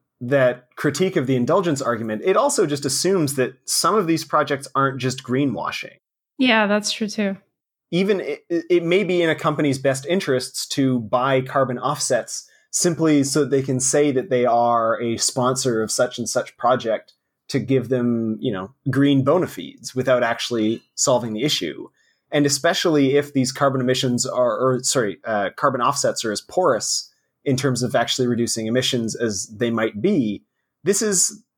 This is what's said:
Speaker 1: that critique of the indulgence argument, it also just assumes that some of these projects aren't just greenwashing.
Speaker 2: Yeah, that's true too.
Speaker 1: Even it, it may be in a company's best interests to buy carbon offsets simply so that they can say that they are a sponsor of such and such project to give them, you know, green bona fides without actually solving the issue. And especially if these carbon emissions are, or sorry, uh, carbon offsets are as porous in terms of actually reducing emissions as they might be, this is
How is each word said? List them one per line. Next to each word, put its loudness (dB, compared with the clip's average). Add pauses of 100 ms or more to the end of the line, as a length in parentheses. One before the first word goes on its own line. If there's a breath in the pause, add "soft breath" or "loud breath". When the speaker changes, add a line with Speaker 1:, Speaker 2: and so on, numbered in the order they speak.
(220)
Speaker 1:
that 2
critique 0
of 0
the 2
indulgence 0
argument, -4
it 2
also 2
just -4
assumes 0
that 0 (100)
some 0
of 2
these 0
projects -2
aren't 0
just -4
greenwashing. -4 (400)
Speaker 2:
Yeah, 4
that's -2
true -6
too. -2 (560)
Speaker 1:
Even 2
it, -8
it 2
may 2
be 0
in 2
a 2
company's 0
best -2
interests -2
to 0
buy 0
carbon -2
offsets -2 (220 soft breath)
simply 2
so 0
that -2
they 4
can -2
say 2
that -2
they 2
are 2
a -2
sponsor 0
of -4
such -2
and -6
such -4
project 0 (340)
to -2
give 0
them, 0
you -2
know, -8 (160)
green 4
bona 2
fides -14
without 2
actually 0 (140)
solving 0
the -4
issue. -4 (440)
And 2
especially 2
if 0
these 0
carbon 0
emissions 0
are, 0
or 0
sorry, -2
uh, -2
carbon 0
offsets 0
are -2
as -4
porous -2 (340)
in 2
terms 0
of -2
actually 0
reducing -2
emissions -2
as -4 (100)
they -2
might -2
be, 0 (400)
this 0
is -2 (140)